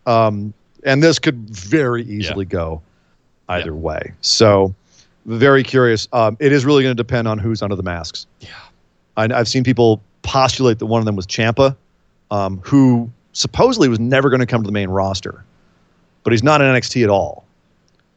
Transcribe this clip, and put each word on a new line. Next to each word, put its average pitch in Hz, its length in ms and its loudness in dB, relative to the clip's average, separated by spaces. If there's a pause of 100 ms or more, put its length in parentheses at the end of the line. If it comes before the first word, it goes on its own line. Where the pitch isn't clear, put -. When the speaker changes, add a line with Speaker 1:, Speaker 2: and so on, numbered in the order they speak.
Speaker 1:
Um, 107 480 0 (300)
and 139 180 0
this 160 160 4
could 120 320 -4
very 117 540 -4
easily 101 420 -6
Speaker 2:
Yeah. 90 40 -14
Speaker 1:
go 80 320 -6 (640)
either 90 220 -4
Speaker 2:
Yeah. 76 60 -10
Speaker 1:
way. 80 360 -8 (100)
So 98 520 4 (520)
very 131 360 4
curious. 120 500 0
Um, 113 280 0
it 135 120 2
is 139 120 2
really 139 180 4
gonna 131 120 0
depend 117 340 -4
on 107 100 -2
who's 110 240 -4
under 101 140 -4
the 92 60 -6
masks. 85 440 -10 (140)
Speaker 2:
Yeah. - 80 -20 (680)
Speaker 1:
I, 110 80 0
I've 120 220 0
seen 131 160 -2
people 117 380 2 (220)
postulate 127 560 0
that 123 80 -6
one 113 140 0
of 110 40 -2
them 107 100 -2
was 92 120 -8
Ciampa, 117 500 0 (540)
um, 98 340 -4
who 123 460 2 (220)
supposedly 214 560 2
was 113 120 0
never 135 300 0
gonna 123 160 2
come 120 160 -2
to 104 40 -6
the 101 60 -6
main 101 160 -4
roster, 95 560 -6 (800)
but 113 80 0
he's 110 100 2
not 147 200 4
in 139 40 4
N 131 100 4
X 117 120 -2
T 120 160 0
at 101 60 2
all. 95 340 -2 (720)